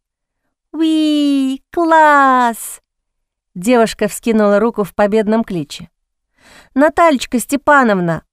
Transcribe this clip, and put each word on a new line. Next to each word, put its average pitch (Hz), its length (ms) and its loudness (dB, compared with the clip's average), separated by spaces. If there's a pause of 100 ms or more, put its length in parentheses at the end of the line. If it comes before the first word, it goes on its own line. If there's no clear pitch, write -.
(720)
"Уи, 294 1000 -2
класс!" 285 1080 2 (760)
Девушка 214 520 0
вскинула 208 520 0
руку 220 240 -2
в 180 100 -10
победном 214 500 0
кличе. 165 460 -10 (840)
"Натальечка 302 640 0
Степановна, 214 840 0 (120)